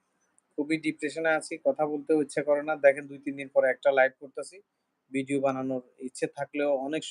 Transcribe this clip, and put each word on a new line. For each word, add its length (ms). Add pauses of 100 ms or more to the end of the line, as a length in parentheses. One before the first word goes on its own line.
(560)
খুবই 220
ডিপ্রেশনে 520
আছি, 340
কথা 220
বলতেও 360
ইচ্ছে 220
করে 200
না। 120
দেখেন, 320
দুই 120
তিন 160
দিন 120
পরে 220
একটা 220
লাইভ 280
করতেছি। 420 (500)
ভিডিও 280
বানানোর 420 (180)
ইচ্ছে 280
থাকলেও, 500
অনেক 340